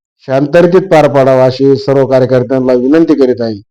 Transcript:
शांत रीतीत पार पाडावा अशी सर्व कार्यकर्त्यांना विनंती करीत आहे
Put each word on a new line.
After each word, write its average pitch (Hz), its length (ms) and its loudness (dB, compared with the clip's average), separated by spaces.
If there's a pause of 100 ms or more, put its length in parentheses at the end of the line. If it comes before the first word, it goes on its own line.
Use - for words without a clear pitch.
(200)
शांत 139 360 -4
रीतीत 175 260 2
पार 151 260 2
पाडावा 131 380 2
अशी 135 300 0
सर्व 135 320 -2
कार्यकर्त्यांना 131 680 -2
विनंती 151 460 0
करीत 123 220 0
आहे 113 300 -8